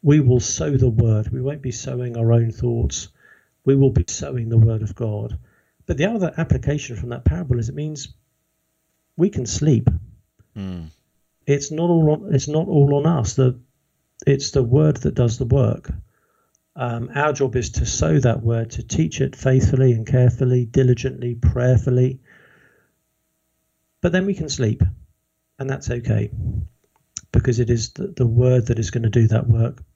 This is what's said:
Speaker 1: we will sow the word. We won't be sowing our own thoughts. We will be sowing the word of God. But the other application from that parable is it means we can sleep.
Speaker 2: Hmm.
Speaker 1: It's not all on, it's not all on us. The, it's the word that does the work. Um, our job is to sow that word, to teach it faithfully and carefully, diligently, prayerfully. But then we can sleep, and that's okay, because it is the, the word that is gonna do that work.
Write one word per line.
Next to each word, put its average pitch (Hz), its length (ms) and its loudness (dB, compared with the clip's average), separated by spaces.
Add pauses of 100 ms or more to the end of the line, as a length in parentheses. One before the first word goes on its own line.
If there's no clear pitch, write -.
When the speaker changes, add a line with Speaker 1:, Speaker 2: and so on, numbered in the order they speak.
Speaker 1:
we 147 160 6
will 127 220 4
sow 151 360 -4
the 127 140 4
word. 110 400 2
We 127 120 -4
won't 143 200 -6
be 131 80 -6
sowing 123 460 -8
our 117 160 2
own 117 180 2
thoughts. 117 580 -4 (560)
We 135 120 4
will 135 140 6
be - 180 2
sowing 127 400 -8
the 113 100 2
word 113 240 4
of 110 140 -8
God. 110 420 -6 (480)
But 170 100 -4
the 147 100 0
other 202 300 -2
application 143 600 -2
from 120 140 -8
that 123 140 -12
parable 135 360 0
is 113 80 -4
it 135 80 -10
means 151 360 -10 (1040)
we 185 140 2
can 123 160 -6
sleep. 123 420 2 (680)
Speaker 2:
Hmm. 92 320 -10 (600)
Speaker 1:
It's 143 240 -2
not 165 180 -2
all 160 220 4
on, - 240 -2
it's 135 140 0
not 156 180 -2
all 143 300 4
on 143 100 0
us. 147 280 0
The, 127 260 2 (680)
it's 139 240 0
the - 120 0
word 147 360 4
that - 160 -4
does 120 240 0
the 135 60 -2
work. 120 480 0 (840)
Um, 117 380 -6
our 147 180 0
job 135 240 -2
is 120 140 -4
to - 140 -2
sow 156 360 0
that 117 220 0
word, 113 280 -2
to - 120 -10
teach - 380 -4
it 135 140 -4
faithfully 131 580 2
and 113 140 -2
carefully, 127 580 2
diligently, 123 680 0
prayerfully. 123 840 2 (1800)
But 175 120 0
then 185 120 0
we 196 100 -2
can 156 140 -8
sleep, 117 340 0 (760)
and 135 100 -6
that's 135 220 -8
okay, 117 400 -2 (1000)
because 117 260 2
it 120 120 0
is 117 200 0
the, - 160 -10 (100)
the 127 100 2
word 120 400 4
that 113 120 0
is 107 140 -4
gonna 113 180 -2
do 113 160 4
that 110 220 2
work. 113 340 2 (140)